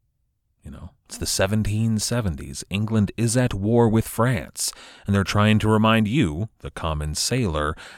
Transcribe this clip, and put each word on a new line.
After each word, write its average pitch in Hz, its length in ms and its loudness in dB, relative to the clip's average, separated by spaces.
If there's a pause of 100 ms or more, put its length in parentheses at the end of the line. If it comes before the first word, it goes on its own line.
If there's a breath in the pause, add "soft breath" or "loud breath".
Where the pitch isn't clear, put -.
(640)
You 71 80 -16
know, 73 180 -16 (140)
it's - 120 -18
the - 100 -8
seventeen 107 720 0
seventies. 78 680 -4
England 104 480 0
is 113 200 0
at 127 180 2
war 113 340 4
with 110 200 2
France, 113 640 -4 (340 loud breath)
and 98 80 2
they're 98 80 4
trying 104 380 4
to 107 80 0
remind 110 400 4
you, 104 400 0 (100)
the - 140 -12
common 76 420 -4
sailor, 80 640 -2 (220 loud breath)